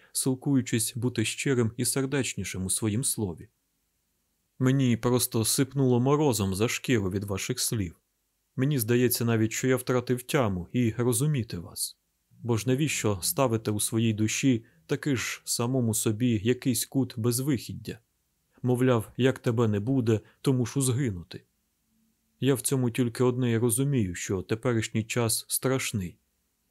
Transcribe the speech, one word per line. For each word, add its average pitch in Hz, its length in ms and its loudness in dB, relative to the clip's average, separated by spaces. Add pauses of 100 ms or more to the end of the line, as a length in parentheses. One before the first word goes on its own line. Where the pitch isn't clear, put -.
(120)
силкуючись 131 840 0
бути 117 280 -2
щирим 120 520 0
і 127 80 -2
сердечнішим 127 800 -2
у 90 60 -4
своїм 110 340 -2
слові. 92 440 -4 (1120)
Мені 127 380 4
просто 120 480 2
сипнуло 131 560 2
морозом 123 540 2
за 107 140 2
шкіру 104 420 0
від 101 140 -4
ваших 101 360 -4
слів. 98 400 -4 (560)
Мені 139 220 0
здається 120 460 2
навіть, 110 280 2
що - 160 -2
я 127 80 4
втратив 123 460 0
тяму 98 500 0
і 120 200 2
розуміти 123 680 0
вас. - 400 -12 (320)
Бо 117 260 -2
ж 107 120 -2
навіщо 131 540 0
ставити 113 480 0
у 104 100 -2
своїй 113 320 0
душі 110 520 2 (220)
таки 143 300 -2
ж - 280 -6
самому 120 500 0
собі 110 500 2
якийсь 123 420 0
кут 131 300 -2
безвихіддя? 117 840 -2 (640)
Мовляв, 123 540 2
як 127 220 2
тебе 117 300 0
не 104 120 0
буде, 117 400 0 (200)
то 139 120 0
мушу 123 300 0
згинути. 117 600 -4 (960)
Я 131 140 2
в 113 60 -4
цьому 127 300 0
тільки 120 340 0
одне 123 280 2
й 113 40 2
розумію, 117 580 0
що 92 280 -4
теперішній 113 640 -2
час 113 440 -2
страшний, 120 720 -2 (520)